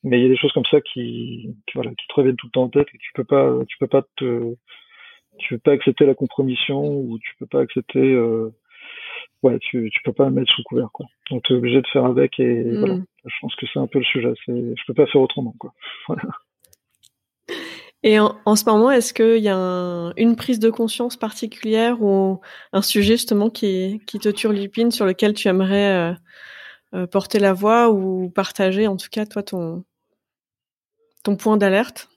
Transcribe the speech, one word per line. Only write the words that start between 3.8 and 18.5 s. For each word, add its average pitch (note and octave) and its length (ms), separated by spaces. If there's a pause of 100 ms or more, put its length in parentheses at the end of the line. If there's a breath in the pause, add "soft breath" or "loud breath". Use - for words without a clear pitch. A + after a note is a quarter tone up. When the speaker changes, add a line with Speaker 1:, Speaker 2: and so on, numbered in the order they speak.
Speaker 1:
pas C#3 160 (120)
te, A#2+ 400 (840 loud breath)
tu - 160
peux A2+ 40
pas D3 120
accepter C#3 340
la C3+ 80
compromission C3+ 720
ou C3+ 340
tu - 200
peux - 80
pas C#3 140
accepter, B2+ 380
euh, A#2 520 (920 loud breath)
ouais, B2 180
tu, A#2 320
tu - 120
peux A#2+ 100
pas C#3 120
le C3+ 60
mettre C3+ 220
sous A#2+ 100
couvert, B2 300
quoi. - 140 (240)
Donc B2+ 160
t'es C3+ 60
obligé B2 280
de B2 60
faire C3 180
avec B2+ 340
et A#2+ 240
Speaker 2:
Hmm. A#2 160
Speaker 1:
voilà. G3 160 (300)
Je A#2+ 160
pense - 140
que - 160
c'est D3 80
un C3 80
peu C#3 120
le A#2+ 60
sujet. B2 280 (120)
C'est, B2+ 80
je A#2+ 320
peux C3 80
pas C#3 140
faire C#3 140
autrement, B2+ 380
quoi. - 140 (160)
<laughs> - 180
Voilà. - 160 (1800 loud breath)
Speaker 2:
Et G#3+ 160
en, G#3+ 260
en G#3+ 100